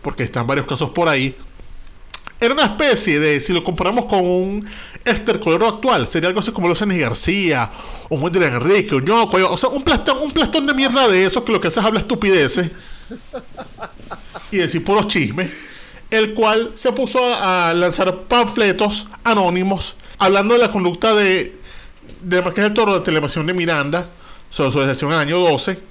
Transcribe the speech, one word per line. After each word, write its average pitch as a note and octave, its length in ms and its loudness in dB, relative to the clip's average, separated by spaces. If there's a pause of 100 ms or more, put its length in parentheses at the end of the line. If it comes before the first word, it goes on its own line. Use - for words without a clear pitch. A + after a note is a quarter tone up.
porque C#3 220 -6
están A#2 240 -4
varios C#3 180 -2
casos C3+ 240 -4
por E3+ 180 0
ahí. C3+ 300 0 (1040)
Era A#3+ 120 4
una D4 100 2
especie G#3 560 2
de, D3+ 200 2
si D3 120 -4
lo E3+ 120 0
comparamos F#3+ 420 0
con F#3+ 200 2
un F#3+ 400 0 (380)
estercolero G#3 640 2
actual, G#3+ 400 0
sería E3+ 220 0
algo G3 100 0
así A3+ 140 -4
como F3 140 0
Luis F3 140 0
García, E3 880 0 (400)
un C3+ 140 -2
Wendel F3 200 2
Enrique, C#3 520 2
un C3 80 0
Ñoco, G#3+ 340 2
o F#3 200 2
sea, C4 120 0
un C4+ 140 -4
plastón, C4+ 360 0
un D4 120 -4
plastón D#4 340 0
de C#4+ 80 0
mierda C4 360 2
de F#3+ 160 4
esos A#3+ 180 0
que A#3 80 -2
lo G3+ 80 2
que - 80 -2
hace E3 140 0
es G3+ 40 2
hablar A3 180 2
estupideces. F3+ 680 2 (1800)
Y G#3 60 -2
decir E3+ 280 0
puros G3+ 220 2
chismes, D#3 440 -2 (580)
el A3 240 0
cual A3 420 2
se B3 180 0
puso B3+ 280 0
a, F#3 480 0
a E3 40 2
lanzar F3+ 500 0
panfletos G#3 840 0 (180)
anónimos F#3+ 720 0 (200)
hablando G3 360 4
de A#3+ 80 6
la G#3+ 100 2
conducta F#3+ 420 2
de, F#3+ 460 2 (600)
de F3+ 200 2
Marqués F#3 220 0
del G#3 100 2
Toro G#3+ 200 2
de F3+ 80 2
televisión D#3 440 -2
de F3+ 80 -2
Miranda E3+ 560 -2 (400)
sobre C3+ 220 0
su C#3+ 80 0
decisión C#3 320 0
en E3 60 2
el D3+ 100 2
año E3+ 120 0
doce F3 400 2 (120)